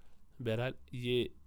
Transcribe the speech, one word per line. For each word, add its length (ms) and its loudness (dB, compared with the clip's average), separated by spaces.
بہرحال 340 2
یہ 340 4